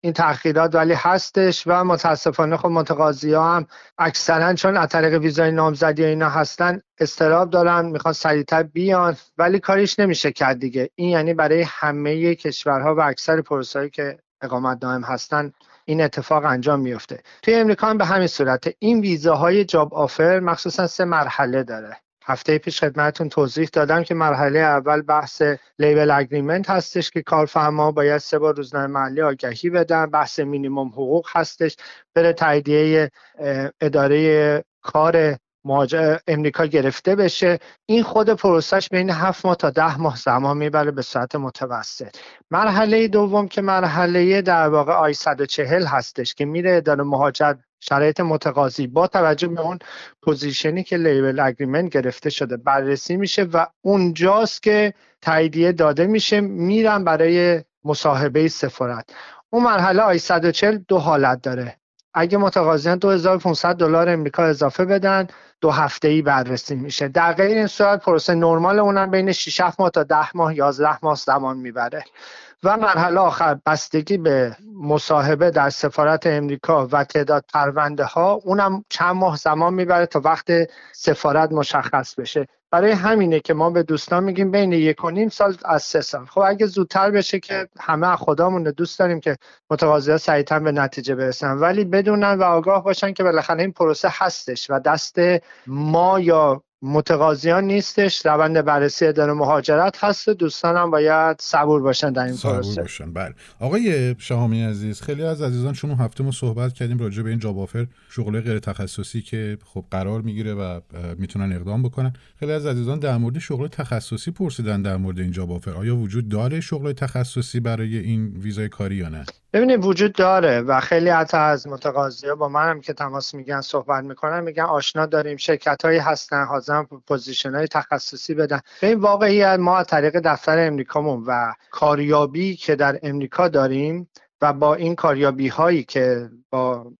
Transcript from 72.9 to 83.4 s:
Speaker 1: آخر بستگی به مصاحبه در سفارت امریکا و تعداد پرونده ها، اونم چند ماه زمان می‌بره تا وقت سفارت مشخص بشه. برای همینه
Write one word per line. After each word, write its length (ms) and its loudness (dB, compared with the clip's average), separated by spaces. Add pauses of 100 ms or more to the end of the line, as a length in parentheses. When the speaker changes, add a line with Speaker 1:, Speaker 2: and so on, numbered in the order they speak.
Speaker 1:
آخر 460 2
بستگی 520 0
به 380 2 (260)
مصاحبه 680 2
در 200 2
سفارت 560 0
امریکا 640 0
و 120 2
تعداد 400 0 (100)
پرونده 500 0
ها، 280 0
اونم 560 -2
چند 280 -2
ماه 200 0
زمان 380 0
می‌بره 320 2
تا 180 -2
وقت 220 0 (460)
سفارت 600 0
مشخص 640 -2
بشه. 320 -4 (240)
برای 220 4
همینه 480 2